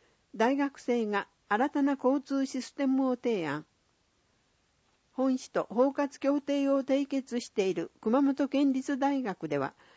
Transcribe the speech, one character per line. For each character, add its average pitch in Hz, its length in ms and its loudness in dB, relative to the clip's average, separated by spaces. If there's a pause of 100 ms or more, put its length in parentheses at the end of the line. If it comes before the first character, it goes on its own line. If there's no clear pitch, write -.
(360)
大 233 200 2
学 277 240 -4
生 240 280 0
が 208 200 -2 (200)
新 240 240 2
た 285 100 0
な 277 120 2
交 269 280 0
通 277 240 -2
シ 262 160 -6
ス - 120 -12
テ 277 120 -4
ム 262 220 2
を 254 80 0
提 208 320 -2
案。 151 180 -6 (1500)
本 262 260 0
市 - 120 -18
と 170 200 -2
包 254 180 2
括 277 300 -6
協 285 200 2
定 277 300 0
を 277 140 2
締 277 240 0
結 254 320 -4
し - 100 -12
て 190 180 0
い 180 60 0
る 165 160 -4 (100)
熊 247 220 2
本 277 260 2
県 277 240 2
立 262 280 -2
大 277 240 0
学 185 240 -6
で 147 100 -2
は、 135 160 -2 (240)